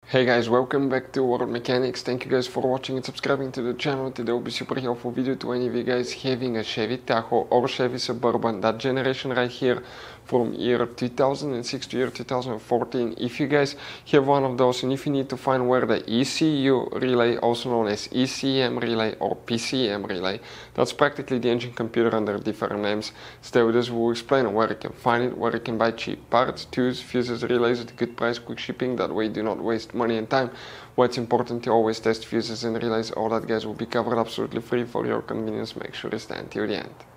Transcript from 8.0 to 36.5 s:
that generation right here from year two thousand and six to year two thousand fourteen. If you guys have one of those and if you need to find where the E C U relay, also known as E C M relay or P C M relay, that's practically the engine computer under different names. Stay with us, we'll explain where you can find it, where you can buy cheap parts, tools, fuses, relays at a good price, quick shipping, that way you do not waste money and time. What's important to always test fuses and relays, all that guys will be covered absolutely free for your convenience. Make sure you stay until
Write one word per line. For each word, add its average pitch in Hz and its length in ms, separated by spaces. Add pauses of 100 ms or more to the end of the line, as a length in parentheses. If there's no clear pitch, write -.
that 110 160
generation 131 560
right 123 160
here 123 320 (420)
from 120 300
year 120 320
two 123 220
thousand 135 460
and 120 100
six 123 240
to 120 100
year 123 100
two 117 160
thousand 127 340
fourteen. 120 600
If 120 200
you 143 100
guys 143 280 (300)
have 139 200
one 139 180
of 127 120
those 123 260
and 131 120
if 135 100
you 147 80
need 135 160
to 127 80
find 127 320
where 127 160
the 110 260
E 120 140
C 156 380
U 131 300
relay, 120 440
also 117 320
known 117 200
as 104 220
E 127 140
C 131 380
M 123 160
relay 113 420
or - 160
P 117 220
C 123 320
M 101 140
relay, 95 360 (320)
that's - 220
practically 139 440
the 120 120
engine 120 240
computer 113 420
under 104 220
different 104 420
names. 104 320 (300)
Stay 123 200
with 113 140
us, 120 140
we'll 117 220
explain 117 420
where 110 160
you 104 40
can - 180
find 123 320
it, 123 120
where 117 160
you 113 80
can 117 160
buy 113 140
cheap 110 400
parts, 127 340
tools, 123 340
fuses, 120 460
relays 120 360
at 117 100
a - 40
good 117 220
price, 117 220
quick 113 200
shipping, 127 380
that 87 180
way 110 120
you 107 60
do 107 100
not 107 200
waste 113 320
money 113 240
and 110 100
time. 131 220 (440)
What's 123 220
important 120 480
to 127 60
always 113 300
test 113 260
fuses 113 380
and 113 160
relays, 113 320
all 110 180
that 113 180
guys 110 160
will 107 100
be 113 120
covered 117 320
absolutely 117 420
free 123 240
for 117 220
your 113 160
convenience. 110 520
Make - 200
sure - 180
you 110 60
stay - 180
until - 320